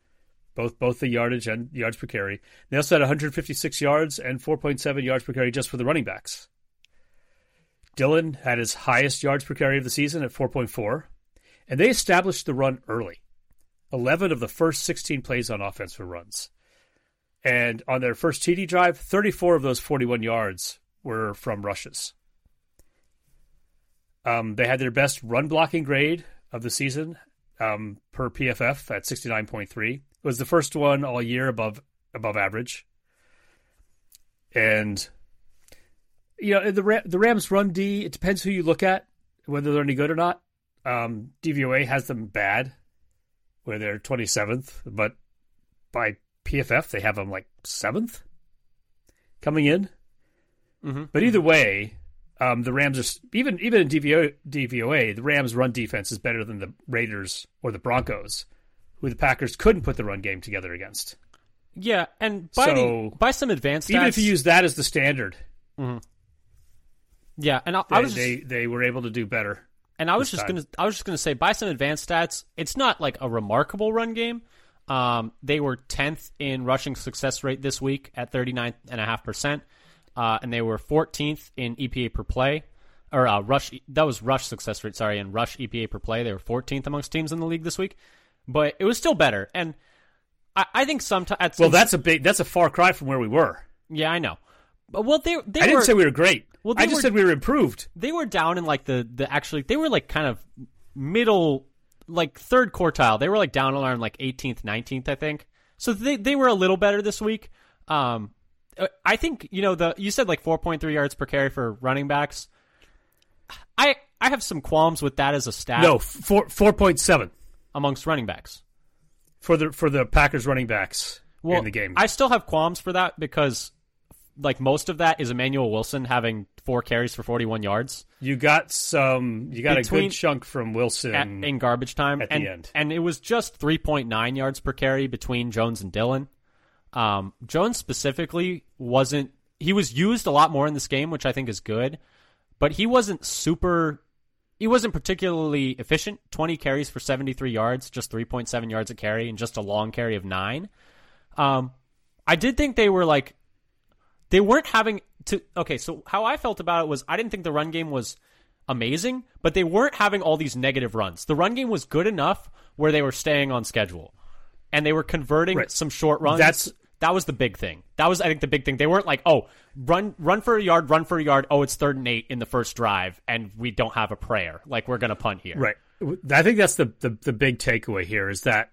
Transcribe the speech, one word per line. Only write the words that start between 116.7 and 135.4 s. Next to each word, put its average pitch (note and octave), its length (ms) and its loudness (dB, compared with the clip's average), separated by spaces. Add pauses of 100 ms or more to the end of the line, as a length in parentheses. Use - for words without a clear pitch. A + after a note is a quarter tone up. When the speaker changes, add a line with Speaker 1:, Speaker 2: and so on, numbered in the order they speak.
Speaker 1:
point F3+ 260 4
seven C3 320 2 (420)
Speaker 2:
Amongst C#3+ 320 -2
running C#3+ 220 0
backs. - 340 -10 (800)
Speaker 1:
for E3+ 180 4
the, D3+ 140 0
for D#3 180 0
the C#3 160 2
Packers C#3+ 420 4
running C3 200 0
backs - 540 -4 (200)
Speaker 2:
Well, F3 160 2
Speaker 1:
in C#3 80 0
the G#2 60 -6
game. G#2 260 -4
Speaker 2:
I G3+ 80 6
still C4 240 2
have A#3 160 2
qualms E3 340 0
for F#3 140 -4
that F3+ 260 -2
because, D3 520 0 (680)
like, C#3 200 0
most C3+ 300 2
of D#3+ 80 -4
that E3 240 4
is B2 80 -2
Emmanuel B2+ 420 0
Wilson A#2 340 -2
having A2+ 420 0 (180)
four B2 160 0
carries A#2+ 320 -2
for - 80 -12
forty-one A2+ 400 -2
yards. G#2 440 -4 (140)
Speaker 1:
You C3 160 -4
got D3 360 4
some, B2+ 800 0
you A#2 80 -8
got C#3 160 2
a B2+ 40 2
Speaker 2:
Between F#3+ 280 0
Speaker 1:
good F#3 60 -8
chunk D3 300 -2
from A2+ 280 -6
Wilson A#2 400 -2
Speaker 2:
at, C#3 140 0
in G2+ 320 -6
garbage B2 360 0
time. C#3+ 280 0
Speaker 1:
at G#2+ 60 -6
the D3+ 60 -2
Speaker 2:
And, D3 120 -2
Speaker 1:
end. F2 260 -12
Speaker 2:
and D3+ 180 0
it E3 80 -2
was E3+ 200 -2
just - 380 -2
three D#3+ 200 0
point C#3+ 320 -2
nine A#2 260 -2
yards C3+ 240 -2
per C#3 140 -4
carry C3+ 340 0
between A#2+ 440 -4